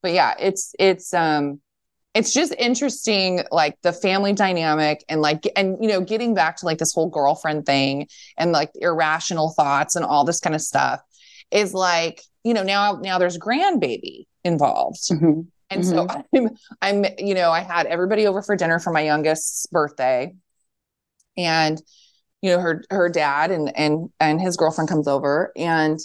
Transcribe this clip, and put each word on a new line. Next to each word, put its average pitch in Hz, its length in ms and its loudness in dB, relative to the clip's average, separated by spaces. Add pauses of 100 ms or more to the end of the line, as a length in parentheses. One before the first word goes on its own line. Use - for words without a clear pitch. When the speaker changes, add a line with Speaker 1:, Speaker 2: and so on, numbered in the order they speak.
Speaker 1:
But 180 100 -2
yeah, 151 260 4
it's, - 400 -2
it's, 190 340 2
um, 151 480 0 (540)
it's - 180 0
just 311 260 0
interesting, 226 920 0
like, 151 320 2
the 175 100 2
family 196 400 0
dynamic 160 800 0
and, 156 100 0
like, 151 260 0 (100)
and, 190 260 0
you 220 60 0
know, 190 120 0
getting 220 340 -2
back 165 240 0
to, 180 80 -8
like, 160 120 -2
this 160 160 -2
whole 165 160 0
girlfriend 151 560 0
thing 139 420 0 (300)
and, 170 140 0
like, 151 240 0
irrational 160 760 0
thoughts 143 460 0
and 165 100 -2
all 143 180 2
this 170 160 0
kind 156 140 -2
of 156 80 -4
stuff 135 380 -2 (500)
is, 196 240 0
like, 170 480 0 (220)
you 233 100 2
know, 202 80 0
now, 202 400 0
now 185 160 -2
there's 175 200 2
grandbaby 240 880 -2 (180)
involved. 139 560 0 (100)
Speaker 2:
Mm-hmm. 160 300 2 (300)
Speaker 1:
And 190 160 -2
so 175 200 0
Speaker 2:
Mm-hmm. 247 400 0 (360)
Speaker 1:
I'm, 202 220 2
I'm, 190 140 -2
you 196 160 -2
know, 175 160 2
I 165 100 2
had 180 260 -2
everybody 196 400 0
over 196 160 0
for 208 140 -2
dinner 165 220 0
for 170 140 -4
my 156 80 2
youngest's 156 680 0
birthday. 143 680 -2 (1000)
And, 160 440 0 (640)
you 190 80 0
know, 175 100 4
her, 165 300 -2
her 185 180 2
dad 156 420 0
and, 151 260 -2
and, 151 340 0 (100)
and 156 200 2
his 180 160 -2
girlfriend 160 320 0
comes 151 200 0
over 143 480 0
and 160 480 0